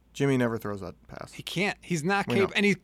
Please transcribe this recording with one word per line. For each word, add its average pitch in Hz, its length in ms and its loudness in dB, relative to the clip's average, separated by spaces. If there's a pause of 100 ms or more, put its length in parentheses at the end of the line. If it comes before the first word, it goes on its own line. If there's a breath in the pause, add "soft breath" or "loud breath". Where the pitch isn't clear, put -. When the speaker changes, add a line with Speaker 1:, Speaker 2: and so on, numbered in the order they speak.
(120)
Speaker 1:
Jimmy 139 240 2
never 113 220 2
throws 104 220 -6
that 87 140 -10 (120)
pass. - 280 -14
Speaker 2:
He - 100 -14
can't. 185 360 -2
He's 165 220 -4
not 196 240 0
Speaker 1:
We 233 80 0
Speaker 2:
cap-, 190 160 4
Speaker 1:
know. - 60 -10
Speaker 2:
and 208 100 4
he 196 180 4